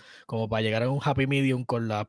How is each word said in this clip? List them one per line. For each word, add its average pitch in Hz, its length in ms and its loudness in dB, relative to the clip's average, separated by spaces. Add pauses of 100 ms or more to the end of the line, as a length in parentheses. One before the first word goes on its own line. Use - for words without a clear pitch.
(260)
como 113 220 -2
para 110 140 0
llegar 110 220 0
a 127 60 0
un 139 140 -2
happy 135 240 2
medium 135 380 2
con 117 240 -2
las 107 200 -2